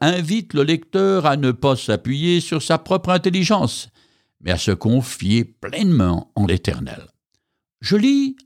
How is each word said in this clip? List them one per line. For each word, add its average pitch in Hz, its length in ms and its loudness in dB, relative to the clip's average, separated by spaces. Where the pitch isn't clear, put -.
invitent 175 540 -2
le 143 100 2
lecteur 180 640 0
à 143 100 2
ne 135 160 0
pas 135 240 0
s'appuyer 143 640 0
sur 160 200 -4
sa 160 180 0
propre 180 320 -2
intelligence, 180 800 0
mais 87 100 -4
à 87 80 0
se - 140 0
confier 113 720 0
pleinement 113 880 0
en 101 120 0
l'Éternel. - 600 -4
Je - 160 0
lis 269 500 2